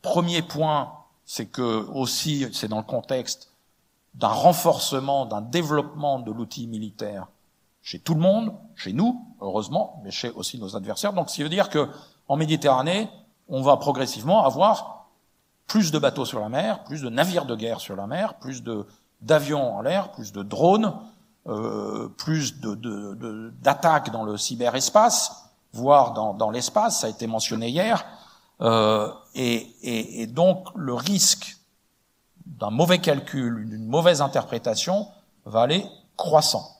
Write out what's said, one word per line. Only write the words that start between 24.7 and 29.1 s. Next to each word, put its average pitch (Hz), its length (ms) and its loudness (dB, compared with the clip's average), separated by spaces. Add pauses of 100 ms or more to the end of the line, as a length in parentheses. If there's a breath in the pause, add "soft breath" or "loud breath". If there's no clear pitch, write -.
voire 127 400 4
dans, 107 200 -4
dans 107 180 0
l'espace, 208 500 0
ça 113 60 -2
a - 20 -2
été 113 180 -8
mentionné 113 400 -4
hier. 185 380 0 (560 loud breath)
Euh, 110 500 4 (240)